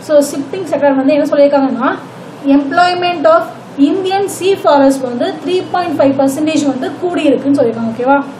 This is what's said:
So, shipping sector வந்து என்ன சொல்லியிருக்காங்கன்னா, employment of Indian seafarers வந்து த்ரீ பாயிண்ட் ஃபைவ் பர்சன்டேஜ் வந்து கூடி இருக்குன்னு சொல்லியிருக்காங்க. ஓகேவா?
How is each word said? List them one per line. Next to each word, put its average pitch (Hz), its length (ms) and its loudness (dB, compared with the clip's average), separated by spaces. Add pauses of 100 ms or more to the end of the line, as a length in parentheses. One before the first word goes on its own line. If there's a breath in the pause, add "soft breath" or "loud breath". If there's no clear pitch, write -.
So, 311 60 0 (160)
shipping 359 420 -6
sector 285 200 2 (100)
வந்து 285 160 2
என்ன 294 160 0
சொல்லியிருக்காங்கன்னா, 277 560 2 (680)
employment 349 680 0 (100)
of 349 80 2 (460)
Indian 392 360 -2 (140)
seafarers 294 580 4 (120)
வந்து 240 180 -4 (160)
த்ரீ 359 140 -2 (180)
பாயிண்ட் 349 240 -2
ஃபைவ் 277 240 4
பர்சன்டேஜ் 302 480 0
வந்து 294 180 -6 (140)
கூடி 349 280 -4
இருக்குன்னு 277 280 0
சொல்லியிருக்காங்க. 226 380 -2
ஓகேவா? 262 200 2 (220)